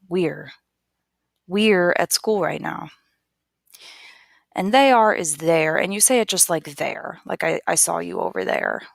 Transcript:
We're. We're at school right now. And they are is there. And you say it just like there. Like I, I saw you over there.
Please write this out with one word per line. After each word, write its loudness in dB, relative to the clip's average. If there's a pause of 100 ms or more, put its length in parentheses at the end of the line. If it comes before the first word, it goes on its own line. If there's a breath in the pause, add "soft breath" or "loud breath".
We're. -2 (960)
We're 2
at -2
school -2
right -4
now. -10 (1700 loud breath)
And -4
they 6
are 6
is -4
there. 2
And 0
you -4
say 4
it 0
just 0
like -4
there. -8
Like -8
I, -2
I 0
saw 0
you -8
over -4
there. -2 (140 loud breath)